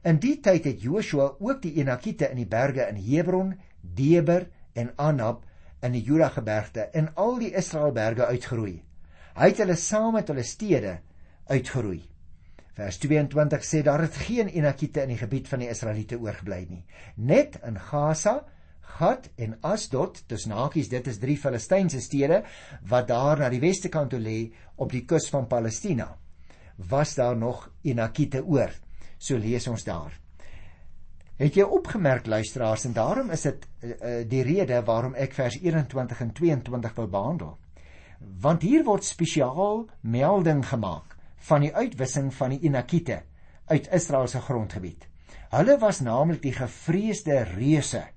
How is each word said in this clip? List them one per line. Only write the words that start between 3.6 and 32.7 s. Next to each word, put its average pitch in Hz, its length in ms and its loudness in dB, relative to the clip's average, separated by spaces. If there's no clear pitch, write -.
Deber 160 680 4
en 120 180 -4
Anab 131 480 0
in 123 100 0
die 117 100 -2
Judagebergte 110 920 0
en 156 180 2
al 233 280 0
die 214 140 -4
Israelberge 123 720 0
uitgeroei. 113 520 -2
Hy 175 140 8
het 220 100 -4
hulle 180 160 4
saam 220 380 0
met 208 140 0
hulle 131 160 -2
stede 110 520 0
uitgeroei. 110 520 -2
Vers 101 240 -8
tweeëntwintig 147 640 2
sê, 156 160 2
daar 147 220 4
het 156 120 -4
geen 226 200 0
Enakiete 147 540 0
in 131 100 -2
die 113 60 -4
gebied 131 320 -4
van 123 140 -2
die 120 80 -6
Israeliete 110 500 -4
oorgebly 101 380 -8
nie. 87 140 -14
Net 190 500 4
in 113 120 -8
Gaza, 156 500 2
Gat 214 380 0
en 113 200 -6
Asdod, 190 640 -2
tussen 110 260 -6
hakies, 139 320 -2
dit 123 220 -4
is 104 100 -10
drie 139 180 0
Filistynse 147 640 0
stede, 147 440 2
wat 123 220 2
daar 143 320 2
na 127 100 2
die 123 100 0
weste 185 300 0
kant 143 220 -2
toe 123 80 -4
lê 110 160 -4
op 127 160 -4
die 123 160 -4
kus 160 220 2
van 131 180 -2
Palestina, 117 640 -2
was 147 280 0
daar 123 180 2
nog 117 300 -4
Enakiete 131 640 0
oor. 131 260 2
So 131 200 -2
lees 113 280 -2
ons 117 180 -6
daar. 80 300 -8
Het 147 200 4
jy 196 80 8
opgemerk, 165 640 2
luisteraars, 110 560 0